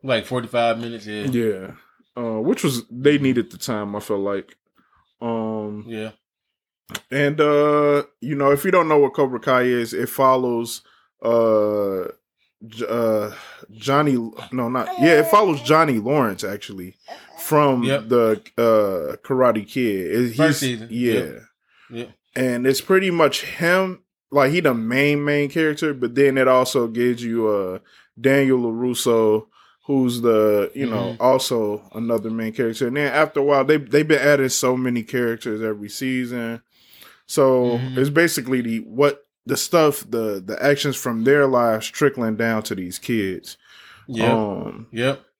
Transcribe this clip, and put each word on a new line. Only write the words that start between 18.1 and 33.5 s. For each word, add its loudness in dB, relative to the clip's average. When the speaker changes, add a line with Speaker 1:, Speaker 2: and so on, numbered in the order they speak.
Speaker 2:
uh, 0
Karate 2
Kid. -2
It, 0
Speaker 1:
First 2
Speaker 2:
he's, -2
Speaker 1:
season. -10
Speaker 2:
yeah. 0
Speaker 1:
Yep. -4
Yep. -12
Speaker 2:
And -2
it's 2
pretty 2
much 2
him, -2
like, 2
he 0
the 2
main, 0
main 0
character, -2
but -4
then 4
it 4
also 2
gives -2
you, 0
uh, -2
Daniel 4
LaRusso, 0
who's 0
the, 2
you -4
know, -4
Speaker 1:
Mm-hmm. -6
Speaker 2:
also 0
another -4
main -6
character. -2
And -6
then -2
after 0
a 0
while, 2